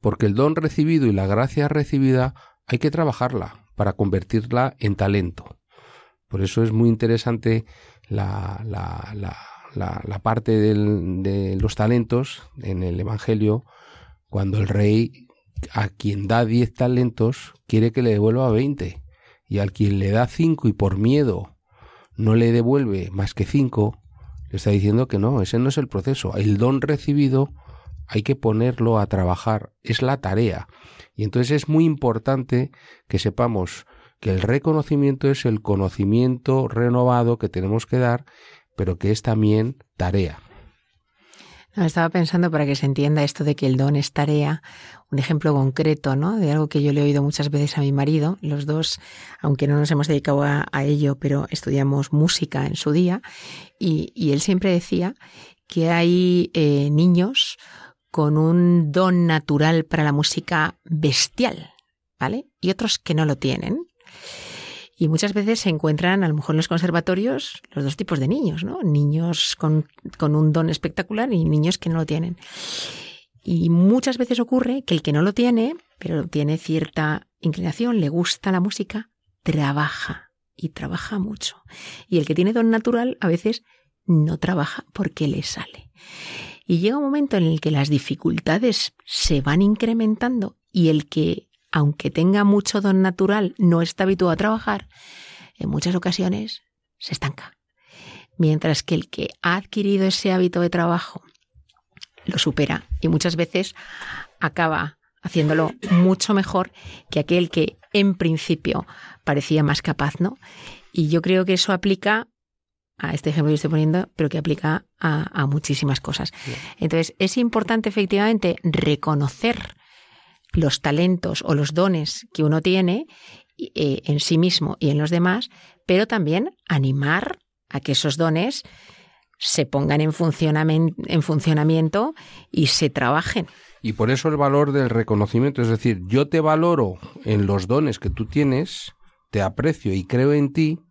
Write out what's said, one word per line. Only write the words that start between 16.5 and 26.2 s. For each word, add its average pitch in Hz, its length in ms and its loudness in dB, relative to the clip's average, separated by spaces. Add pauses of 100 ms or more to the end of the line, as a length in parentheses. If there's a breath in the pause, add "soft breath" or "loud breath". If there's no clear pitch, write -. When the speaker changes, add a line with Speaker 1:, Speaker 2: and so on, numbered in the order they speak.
Speaker 1:
talentos 123 800 0 (120)
quiere 113 280 2
que 131 80 0
le 117 100 4
devuelva 110 400 2
veinte, 117 520 -2 (440 soft breath)
y 101 120 -2
al 101 120 -2
quien 101 280 0
le 98 120 0
da 117 160 2
cinco 160 400 0
y 104 60 2
por 98 240 0
miedo 110 580 2 (600 soft breath)
no 110 180 4
le 117 160 4
devuelve 117 600 2
más 95 220 -4
que 101 120 -2
cinco, 117 520 0 (520 loud breath)
le 95 80 -8
está 104 140 0
diciendo 104 360 2
que 104 120 0
no, 117 220 2
ese 113 180 0
no 131 100 2
es 139 80 -2
el 135 100 -2
proceso. 110 480 -4